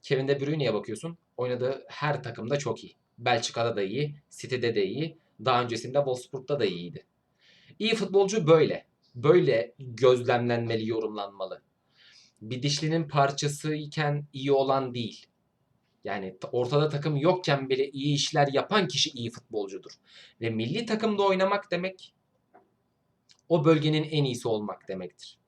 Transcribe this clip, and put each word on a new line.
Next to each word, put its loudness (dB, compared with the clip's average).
Kevin 0
De 2
Bruyne'ye 0
bakıyorsun. -6
Oynadığı -4
her -4
takımda -4
çok -6
iyi. -18
Belçika'da 0
da -2
iyi, -4
City'de -4
de 2
iyi. -4
Daha 2
öncesinde -4
Wolfsburg'da -4
da 2
iyiydi. -6
İyi 0
futbolcu 2
böyle. 6
Böyle 4
gözlemlenmeli, 2
yorumlanmalı. -6
Bir -8
dişlinin 0
parçası 0
iken -2
iyi -2
olan 2
değil. -8
Yani -8
t-, -10
ortada 0
takım -2
yokken 2
bile 0
iyi 0
işler 2
yapan 2
kişi 0
iyi -8
futbolcudur. -8
Ve -2
milli -2
takımda 0
oynamak 2
demek, -6
o 4
bölgenin 4
en 0
iyisi -2
olmak -4
demektir. -12